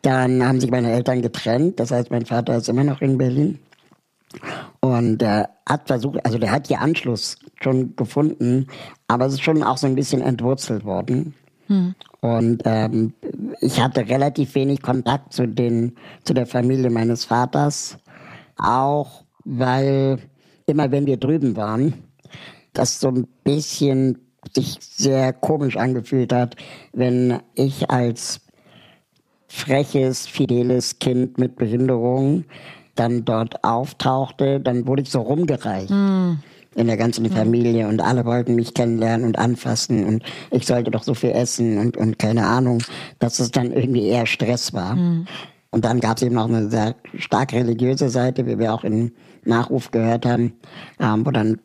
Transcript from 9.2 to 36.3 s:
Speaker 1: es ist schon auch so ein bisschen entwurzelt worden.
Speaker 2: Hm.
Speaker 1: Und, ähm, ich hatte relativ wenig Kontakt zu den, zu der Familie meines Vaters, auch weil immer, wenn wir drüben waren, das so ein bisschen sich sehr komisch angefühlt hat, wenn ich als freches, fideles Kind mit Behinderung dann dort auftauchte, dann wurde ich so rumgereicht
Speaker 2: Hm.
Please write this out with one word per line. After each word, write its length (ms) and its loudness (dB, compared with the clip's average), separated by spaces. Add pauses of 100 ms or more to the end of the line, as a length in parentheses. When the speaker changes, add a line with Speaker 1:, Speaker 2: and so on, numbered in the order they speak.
Speaker 1:
es 80 0
ist 80 -6
schon 200 4
auch 140 2
so 120 0
ein 60 2
bisschen 280 0
entwurzelt 640 -2
worden. 480 -2 (320)
Speaker 2:
Hm. 280 2 (260)
Speaker 1:
Und, 440 2
ähm, 480 0 (480)
ich 220 0
hatte 260 0
relativ 460 0
wenig 260 0
Kontakt 540 -2
zu 120 0
den, 500 0 (280)
zu 80 -2
der 140 2
Familie 420 0
meines 380 0
Vaters, 720 0 (580)
auch 680 0 (200)
weil 720 0 (480)
immer, 260 2
wenn 140 2
wir 100 2
drüben 400 0
waren, 380 0 (760)
das 280 -2
so 80 0
ein 180 0 (160)
bisschen 760 0 (360)
sich 260 -2
sehr 520 0
komisch 440 -2
angefühlt 560 0
hat, 220 0 (380)
wenn 480 2 (140)
ich 360 -2
als 520 -2 (1080)
freches, 800 -2
fideles 720 0
Kind 380 0
mit 180 -2
Behinderung 880 0 (500)
dann 300 0
dort 400 -2
auftauchte, 960 0
dann 260 -2
wurde 160 0
ich 80 -6
so 120 0
rumgereicht 680 -2
Speaker 2:
Hm. 480 2 (380)